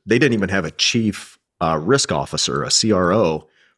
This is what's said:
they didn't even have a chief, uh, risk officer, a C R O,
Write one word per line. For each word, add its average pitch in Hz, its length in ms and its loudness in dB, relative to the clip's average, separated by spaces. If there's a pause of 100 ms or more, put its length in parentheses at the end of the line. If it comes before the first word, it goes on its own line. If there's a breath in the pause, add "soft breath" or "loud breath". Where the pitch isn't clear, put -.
they 113 140 2
didn't 135 140 2
even 98 160 -2
have 95 160 -2
a - 60 -8
chief, - 640 -2 (240)
uh, 80 200 0
risk 127 300 0
officer, 71 520 -4
a - 80 -6
C 110 200 0
R 90 220 2
O, 82 340 0 (300 soft breath)